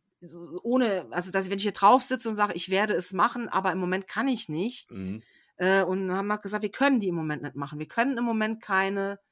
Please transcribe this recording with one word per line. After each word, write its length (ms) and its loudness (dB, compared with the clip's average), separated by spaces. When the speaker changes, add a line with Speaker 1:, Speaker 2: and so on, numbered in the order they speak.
Speaker 1:
so 440 -14
ohne, 480 2
also 180 -2
dass 140 0
ich, 60 -6
wenn 80 -2
ich 40 -2
hier 100 0
drauf 300 6
sitze 260 2
und 60 -2
sage: 200 0
„Ich 160 -4
werde 240 2
es 180 0
machen, 360 0
aber 220 0
im 80 -2
Moment 300 -2
kann 180 -2
ich 220 -2
nicht.“ 420 -4
Speaker 2:
Mhm. 320 -8
Speaker 1:
Äh, 260 4
und 280 -2
haben 200 -2
halt 100 -4
gesagt: 200 -4
„Wir 100 -4
können 260 4
die 100 0
im 60 0
Moment 280 -4
nicht 120 -10
machen. 240 -8
Wir 80 -6
können 320 -2
im 60 0
Moment 380 -2
keine, 580 -2